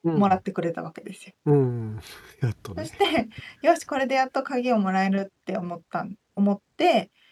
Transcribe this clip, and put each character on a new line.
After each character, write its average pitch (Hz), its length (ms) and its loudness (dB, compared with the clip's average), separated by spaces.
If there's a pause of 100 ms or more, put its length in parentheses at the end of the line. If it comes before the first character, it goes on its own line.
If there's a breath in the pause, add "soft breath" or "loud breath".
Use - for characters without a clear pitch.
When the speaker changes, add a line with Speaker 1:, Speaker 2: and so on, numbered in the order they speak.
Speaker 1:
う 170 100 0
ん。 156 60 2
Speaker 2:
も 202 100 6
ら 190 80 4
っ 185 60 -6
て 196 100 -8
く 185 100 -4
れ 170 100 -2
た 170 100 -8
わ 165 100 -12
け - 100 -18
で - 100 -16
す - 140 -20
よ。 190 60 -20 (120)
Speaker 1:
う 147 100 6
ん。 120 460 0 (200 loud breath)
<laughs> - 200 -16
や 120 100 0
っ - 120 -6
と 98 120 -12
ね。 - 120 -6
Speaker 2:
そ - 80 -14
し - 40 -20
て、 330 300 0 (320 loud breath)
「よ 330 160 4
し、 - 80 -10
こ 285 140 -4
れ 269 80 0
で 262 80 -2
や 262 120 2
っ 262 40 -12
と 269 120 -2
鍵 247 300 -2
を 220 60 4
も 190 140 0
ら 190 120 2
え 190 60 0
る」 196 200 -2 (120)
っ - 20 -20
て 190 140 -6
思 175 180 -8
っ 170 40 -16 (100)
た 170 140 -4
ん、 185 120 -12 (200)
思 202 180 4
っ 202 60 -8 (160)
て、 277 340 2 (220 soft breath)